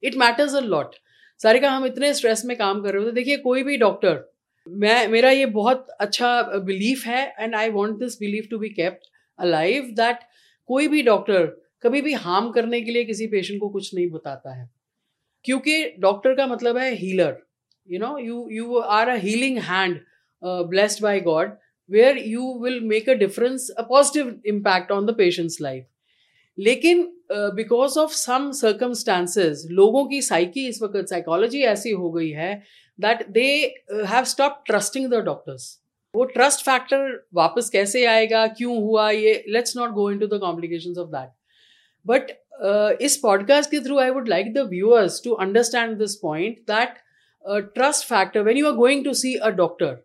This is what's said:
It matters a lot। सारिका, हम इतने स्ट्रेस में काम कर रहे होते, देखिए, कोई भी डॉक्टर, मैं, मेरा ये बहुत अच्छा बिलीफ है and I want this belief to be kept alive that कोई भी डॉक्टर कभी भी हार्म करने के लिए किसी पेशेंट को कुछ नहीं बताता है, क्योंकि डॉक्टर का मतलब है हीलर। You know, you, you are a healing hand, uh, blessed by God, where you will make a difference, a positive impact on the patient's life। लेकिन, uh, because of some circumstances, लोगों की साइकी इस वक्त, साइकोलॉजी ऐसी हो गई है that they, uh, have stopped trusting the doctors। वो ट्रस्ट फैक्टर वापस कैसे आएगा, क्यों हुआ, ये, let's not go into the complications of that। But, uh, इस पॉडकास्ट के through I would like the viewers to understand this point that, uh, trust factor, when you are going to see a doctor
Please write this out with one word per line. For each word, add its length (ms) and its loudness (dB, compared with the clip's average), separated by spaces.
It 100 -2
matters 480 2
a 80 -4
lot। 160 0
सारिका, 280 6
हम 160 -2
इतने 280 0
स्ट्रेस 300 0
में 120 -6
काम 260 -2
कर 120 -2
रहे 80 -2
होते, 120 -4
देखिए, 220 0
कोई 260 0
भी 140 -2
डॉक्टर, 580 0
मैं, 400 2
मेरा 220 6
ये 160 4
बहुत 420 0
अच्छा 540 -2
बिलीफ 640 -4
है 320 -4
and 180 -6
I 160 0
want 200 -2
this 220 -8
belief 320 -6
to 40 -6
be 100 -6
kept 220 -4
alive 500 0
that 200 0
कोई 220 0
भी 140 2
डॉक्टर 680 2
कभी 180 2
भी 120 -2
हार्म 380 -2
करने 300 -2
के 100 -8
लिए 140 0
किसी 220 -6
पेशेंट 340 -4
को 80 -6
कुछ 260 -8
नहीं 160 -2
बताता 440 -12
है, 160 -16
क्योंकि 400 0
डॉक्टर 500 0
का 120 0
मतलब 300 -2
है 180 -2
हीलर। 420 -2
You 100 -6
know, 140 -8
you, 260 -10
you 80 -8
are 220 2
a 160 -2
healing 320 -2
hand, 380 -2
uh, 280 -4
blessed 280 2
by 260 0
God, 220 0
where 320 6
you 140 -4
will 400 -4
make 260 -2
a 140 4
difference, 380 -2
a 120 -4
positive 360 4
impact 640 0
on 80 0
the 140 0
patient's 480 2
life। 200 -8
लेकिन, 600 2
uh, 180 -2
because 480 0
of 100 2
some 240 -2
circumstances, 920 0
लोगों 400 4
की 160 -4
साइकी 460 -2
इस 140 -8
वक्त, 280 -4
साइकोलॉजी 500 -2
ऐसी 300 0
हो 200 -2
गई 200 -4
है 320 -6
that 220 0
they, 420 0
uh, 100 -4
have 200 0
stopped 460 -4
trusting 320 -2
the 160 -2
doctors। 440 -8
वो 100 2
ट्रस्ट 360 2
फैक्टर 720 -2
वापस 360 2
कैसे 340 2
आएगा, 420 4
क्यों 300 -4
हुआ, 340 2
ये, 400 2
let's 260 -2
not 120 -4
go 200 -2
into 240 -2
the 80 -4
complications 580 -6
of 160 -8
that। 140 -10
But, 120 4
uh, 340 2
इस 160 0
पॉडकास्ट 540 2
के 80 -2
through 220 0
I 100 2
would 160 -4
like 300 0
the 120 0
viewers 440 4
to 60 -2
understand 460 0
this 220 -4
point 280 -4
that, 200 0
uh, 120 0
trust 340 2
factor, 360 2
when 140 4
you 100 2
are 140 4
going 200 2
to 80 -2
see 340 -2
a 80 -2
doctor 480 0